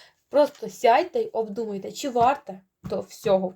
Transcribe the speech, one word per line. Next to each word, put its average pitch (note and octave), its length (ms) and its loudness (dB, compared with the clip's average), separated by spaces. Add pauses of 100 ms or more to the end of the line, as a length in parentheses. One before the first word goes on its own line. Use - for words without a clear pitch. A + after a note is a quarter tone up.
(280)
Просто C4 400 0
сядьте B3+ 520 2
й A3 120 -4
обдумайте, G#3 600 -6
чи - 160 -8
варте A#3+ 520 0 (300)
то G3+ 100 -6
всього, F#3+ 560 -2